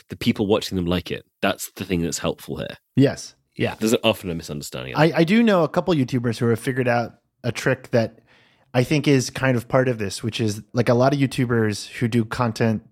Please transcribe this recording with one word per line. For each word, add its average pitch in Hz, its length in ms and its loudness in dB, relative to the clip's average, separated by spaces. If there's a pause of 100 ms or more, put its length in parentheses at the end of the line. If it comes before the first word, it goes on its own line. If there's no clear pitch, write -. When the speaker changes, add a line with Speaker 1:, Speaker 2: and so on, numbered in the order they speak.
Speaker 1:
the 92 60 -12
people 113 300 0
watching 98 300 0
them 90 100 0
like 87 240 -2
it. - 160 -10 (160)
That's - 360 -2
the 101 80 -6
thing 90 160 0
that's 80 180 -4
helpful - 380 -6
here." - 200 -10 (180)
Speaker 2:
Yes. 127 380 2 (220)
Yeah. 104 240 -2
Speaker 1:
There's 110 240 2
often 110 260 0
a 82 60 -4
misunderstanding. 69 600 -10
Speaker 2:
I, 156 200 4
I 170 80 4
do 208 180 4
know 196 220 4
a 147 60 2
couple 180 260 0
YouTubers 123 420 0
who 120 120 0
have 113 100 2
figured 123 280 -2
out 120 260 0 (300)
a 120 80 -2
trick - 380 -2
that 113 300 0 (560)
I 123 80 4
think 147 240 0
is 135 240 4
kind 131 260 0
of 110 100 -6
part 127 200 0
of 120 100 -2
this, 101 240 -6
which 113 180 -6
is, 107 220 -2 (120)
like, 123 160 0
a 123 40 6
lot 127 180 4
of 147 80 -2
YouTubers 117 680 0
who - 200 -4
do 117 160 2
content 113 680 0